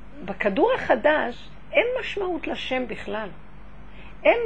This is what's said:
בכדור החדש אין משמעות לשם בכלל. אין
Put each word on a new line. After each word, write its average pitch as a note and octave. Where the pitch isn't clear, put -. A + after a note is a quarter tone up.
בכדור B3
החדש C#4
אין A4
משמעות F4+
לשם B3+
בכלל. G#3
אין F#4